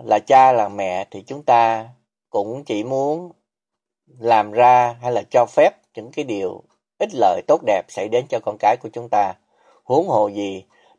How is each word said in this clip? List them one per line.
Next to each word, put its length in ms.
là 140
cha 340
là 160
mẹ 420
thì 160
chúng 160
ta 460
cũng 300
chỉ 200
muốn 480
làm 340
ra 500
hay 100
là 180
cho 160
phép 240
những 180
cái 120
điều 380
ích 140
lợi 340
tốt 200
đẹp 220
xảy 200
đến 200
cho 160
con 160
cái 220
của 100
chúng 180
ta. 240
Huống 240
hồ 200
gì, 360